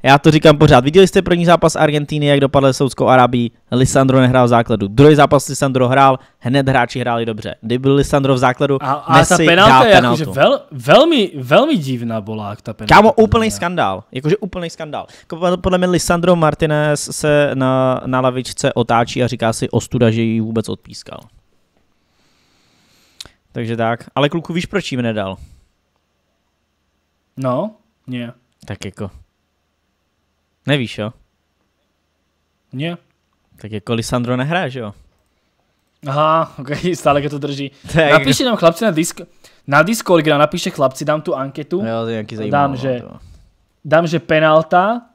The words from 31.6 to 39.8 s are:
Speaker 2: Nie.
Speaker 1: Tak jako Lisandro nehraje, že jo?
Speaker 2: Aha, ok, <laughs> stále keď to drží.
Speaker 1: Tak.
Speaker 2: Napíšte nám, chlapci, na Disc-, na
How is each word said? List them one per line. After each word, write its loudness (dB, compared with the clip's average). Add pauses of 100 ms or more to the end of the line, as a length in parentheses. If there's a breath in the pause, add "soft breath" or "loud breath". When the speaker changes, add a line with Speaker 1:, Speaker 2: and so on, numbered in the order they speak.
Speaker 2:
Nie. -8 (580)
Speaker 1:
Tak -18
jako -8
Lisandro -4
nehraje, -4
že -14
jo? -12 (1120)
Speaker 2:
Aha, 0
ok, -14 (160)
<laughs> -2
stále 0
keď -6
to -10
drží. -8 (160)
Speaker 1:
Tak. 2
Speaker 2:
Napíšte 2
nám, -2
chlapci, 0
na 0
Disc-, -6 (380 soft breath)
na 0